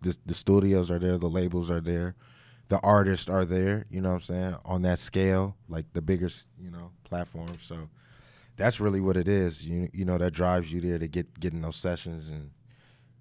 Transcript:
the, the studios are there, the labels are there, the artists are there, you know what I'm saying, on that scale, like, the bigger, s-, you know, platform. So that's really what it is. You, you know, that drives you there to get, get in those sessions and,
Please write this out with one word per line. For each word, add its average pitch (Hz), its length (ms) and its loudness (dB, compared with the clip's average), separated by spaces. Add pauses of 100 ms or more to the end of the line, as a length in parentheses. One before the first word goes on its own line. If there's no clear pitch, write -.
the, 90 240 -2
the 87 80 -4
studios 98 580 4
are 87 80 0
there, 90 180 2
the 85 120 0
labels 87 400 0
are 85 120 0
there, 87 340 -2 (540)
the 98 100 2
artists 95 500 4
are 95 160 2
there, 95 440 0
you 92 120 -6
know 92 80 0
what 90 60 0
I'm 85 60 -4
saying, 92 340 -4 (100)
on 90 180 0
that 90 160 4
scale, 95 560 2 (120)
like, 80 260 -6
the 85 80 -4
bigger, 90 260 0
s-, - 200 -12 (140)
you 90 100 -16
know, 85 200 -16 (140)
platform. 85 560 -8
So 82 280 -12 (680)
that's - 240 2
really 98 200 2
what 95 160 2
it 87 120 2
is. 90 380 2
You, 87 260 -2
you 95 100 -4
know, 90 140 0
that 87 160 0
drives 90 380 0
you 87 100 -4
there 87 180 0
to 82 80 -4
get, 82 320 -6
get 80 140 -4
in 82 80 -6
those 80 160 -6
sessions 82 520 -6
and, 76 200 -10 (720)